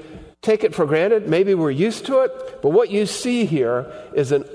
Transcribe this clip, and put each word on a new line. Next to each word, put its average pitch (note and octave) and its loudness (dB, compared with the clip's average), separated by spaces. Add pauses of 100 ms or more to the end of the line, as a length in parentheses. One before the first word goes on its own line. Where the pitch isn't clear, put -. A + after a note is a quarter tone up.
(420)
take A3 0
it D#3+ -2
for E3+ 0
granted. F#3 2
Maybe F#3+ 4
we're D#3 0
used G3 -2
to C4 2
it. - -4
But C#3+ 2
what G#3 4
you G3+ 0
see A#3+ -2
here B2+ 0 (280)
is C#3 0
an C#3 2 (120)